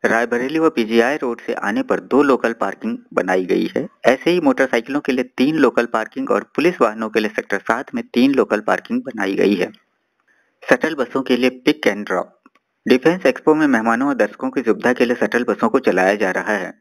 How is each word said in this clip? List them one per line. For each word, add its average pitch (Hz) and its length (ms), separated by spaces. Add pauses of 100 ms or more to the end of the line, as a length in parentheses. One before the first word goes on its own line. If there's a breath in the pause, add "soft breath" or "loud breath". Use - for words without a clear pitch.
रायबरेली 120 560
व 160 100
पीजीआई 117 480
रोड 120 240
से - 120 (100)
आने 233 200
पर - 220
दो 135 180
लोकल 123 300
पार्किंग 110 440 (160)
बनाई 185 320
गई 185 300
है। 175 120 (180)
ऐसे 135 260
ही 180 80
मोटरसाइकिलों 135 640
के 139 100
लिए 127 120 (140)
तीन 143 200
लोकल 120 280
पार्किंग 117 460
और 107 240
पुलिस 165 260
वाहनों 110 280
के 110 100
लिए 107 100
सेक्टर 101 300
सात - 360
में 117 80 (100)
तीन 131 200
लोकल 107 340
पार्किंग 104 360
बनाई 98 320
गई 98 200
है। - 160 (920)
शटल 156 320
बसों 135 260
के 127 160
लिए 127 120 (160)
पिक - 220
एंड 104 180
ड्रॉप। 92 320 (480)
डिफेंस 156 400
एक्सपो 147 300
में 156 120
मेहमानों 117 420
और 139 60
दर्शकों 110 340
की 131 120
सुविधा 110 320
के 127 120
लिए 120 120
शटल 117 260
बसों 117 260
को - 100
चलाया 95 360
जा 98 160
रहा 95 260
है। 90 240